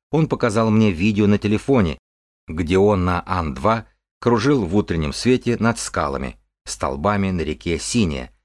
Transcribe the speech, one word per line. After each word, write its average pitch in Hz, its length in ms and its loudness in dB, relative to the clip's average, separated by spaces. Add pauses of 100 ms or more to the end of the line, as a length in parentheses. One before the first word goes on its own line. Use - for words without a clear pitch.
(100)
он 151 160 2
показал 113 460 0
мне 107 180 4
видео 101 380 2
на 101 100 4
телефоне, 107 580 0 (520)
где 82 280 -2
он 98 280 4
на 87 200 0
Ан-два 92 640 -2 (320)
кружил 120 460 2
в 85 100 -2
утреннем 82 380 0
свете 120 480 0
над 113 180 0
скалами, 67 600 -6 (240)
столбами 95 680 -4
на 90 120 -4
реке 78 360 -4
Синяя 76 540 -4 (120)